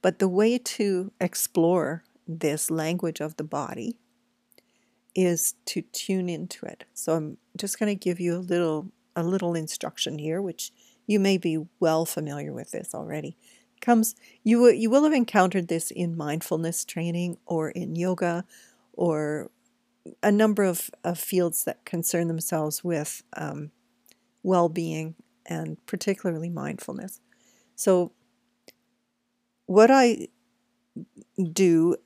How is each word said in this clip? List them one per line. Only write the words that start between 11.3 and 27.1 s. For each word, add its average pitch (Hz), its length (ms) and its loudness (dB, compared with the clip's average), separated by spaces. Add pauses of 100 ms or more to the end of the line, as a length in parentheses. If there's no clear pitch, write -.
be 160 260 0 (160)
well 160 260 4
familiar 147 480 -6
with - 180 -12
this - 240 -10
already. 151 420 -8 (440)
Comes, 226 340 2 (280)
you 226 140 6
wi-, 240 200 8
you 220 120 0
will 277 140 6
have 302 100 4
encountered 190 540 2
this 165 240 -2
in 170 260 -4
mindfulness 165 680 -4
training 175 600 -4
or 160 240 -4
in 165 260 -8
yoga 175 500 -2 (480)
or 151 580 -2 (720)
a 208 80 4
number 208 320 4
of, 180 260 -2 (140)
of 175 160 -2
fields 175 460 0
that - 200 -8
concern 170 420 -2
themselves 160 560 -4
with, 160 400 -4 (100)
um, 151 380 -10 (720)
well-being 165 720 0 (300)
and 160 400 -8
particularly 180 640 -4
mindfulness. - 680 -10 (560)